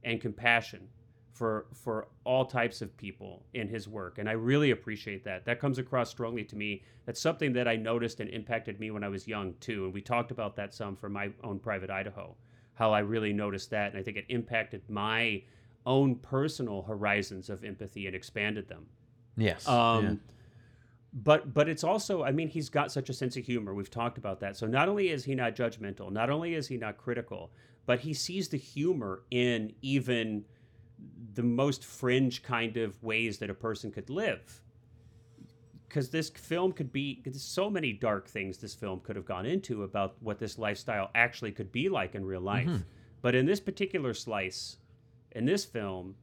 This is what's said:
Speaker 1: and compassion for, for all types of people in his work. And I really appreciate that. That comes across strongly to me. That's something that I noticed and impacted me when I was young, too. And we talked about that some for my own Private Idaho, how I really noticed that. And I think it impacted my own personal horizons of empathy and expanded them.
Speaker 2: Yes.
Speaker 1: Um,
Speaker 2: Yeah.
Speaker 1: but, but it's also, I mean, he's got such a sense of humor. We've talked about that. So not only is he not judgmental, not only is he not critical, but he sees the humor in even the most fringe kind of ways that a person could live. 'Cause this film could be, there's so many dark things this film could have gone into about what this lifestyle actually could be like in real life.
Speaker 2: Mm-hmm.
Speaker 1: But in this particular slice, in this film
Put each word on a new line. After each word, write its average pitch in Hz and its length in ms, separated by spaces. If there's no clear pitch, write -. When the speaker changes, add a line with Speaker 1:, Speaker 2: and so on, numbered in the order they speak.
Speaker 1:
and 117 160
compassion 113 680
for, 113 420
for 110 340
all 127 200
types 120 380
of 104 140
people 95 460
in 117 120
his 101 220
work. 101 300
And 104 100
I 110 40
really 127 380
appreciate 104 540
that. 92 220
That 120 120
comes 131 200
across 127 320
strongly 117 340
to 107 120
me. 104 280
That's 117 140
something 156 340
that 120 120
I 117 80
noticed 113 460
and - 100
impacted 110 480
me 110 140
when 107 100
I 101 60
was 98 180
young, 101 320
too. 101 280
And 92 80
we 101 80
talked 120 280
about 110 260
that 101 180
some 101 200
for 101 140
my 101 220
own 98 160
Private 95 320
Idaho, 95 460
how 110 180
I 107 80
really 107 320
noticed 101 380
that. 104 220
And 95 60
I 95 40
think 101 160
it 101 100
impacted 113 600
my 107 540
own 131 300
personal 135 680
horizons 101 680
of 101 160
empathy 101 420
and 92 80
expanded 104 540
them. 82 180
Speaker 2:
Yes. 107 300
Speaker 1:
Um, 117 380
Speaker 2:
Yeah. 107 100
Speaker 1:
but, 147 400
but 147 140
it's 165 160
also, 196 380
I 135 100
mean, 156 160
he's 147 200
got 143 240
such 135 160
a 131 60
sense 127 240
of 120 60
humor. 110 300
We've 98 160
talked 120 280
about 98 220
that. 101 160
So 113 100
not 135 220
only 202 200
is 143 160
he 139 100
not 120 220
judgmental, 104 560
not 110 180
only 165 240
is 147 140
he 131 80
not 110 220
critical, 117 520
but 123 140
he 156 140
sees 180 340
the 151 100
humor 135 720
in 120 520
even 120 640
the 123 80
most 127 420
fringe 127 600
kind 117 320
of 107 260
ways 110 360
that 104 120
a 98 40
person 110 360
could - 180
live. 170 540
'Cause 139 200
this 160 220
film 180 420
could 147 180
be, 139 340
there's 135 180
so 196 260
many 165 240
dark 104 340
things 95 320
this 104 160
film 95 260
could - 160
have 92 100
gone 92 180
into 120 380
about 98 400
what 107 160
this 107 200
lifestyle 104 560
actually 117 380
could 101 180
be 143 200
like 104 240
in 98 100
real 95 160
life. 104 280
Speaker 2:
Mm-hmm. 135 140
Speaker 1:
But 123 140
in 131 100
this 196 160
particular 185 540
slice, 98 640
in 110 120
this 190 220
film 95 560